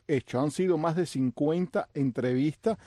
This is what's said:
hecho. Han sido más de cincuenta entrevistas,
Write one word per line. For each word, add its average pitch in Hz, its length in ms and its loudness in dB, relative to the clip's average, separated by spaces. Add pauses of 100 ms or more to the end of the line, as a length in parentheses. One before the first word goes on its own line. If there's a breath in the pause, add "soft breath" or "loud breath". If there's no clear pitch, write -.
hecho. 131 340 -2
Han 147 100 0
sido 185 260 2
más 160 200 0
de 175 100 0
cincuenta 151 880 -2
entrevistas, 135 840 0 (100)